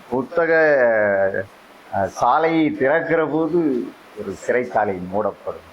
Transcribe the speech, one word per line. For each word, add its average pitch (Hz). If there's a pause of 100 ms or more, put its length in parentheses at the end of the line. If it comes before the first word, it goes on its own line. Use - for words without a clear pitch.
(100)
புத்தக, 135 (1400)
அஹ், 98
சாலையை 151
திறக்கிற 156
போது 156 (340)
ஒரு 95 (100)
சிறைச்சாலை 110
மூடப்படும். 98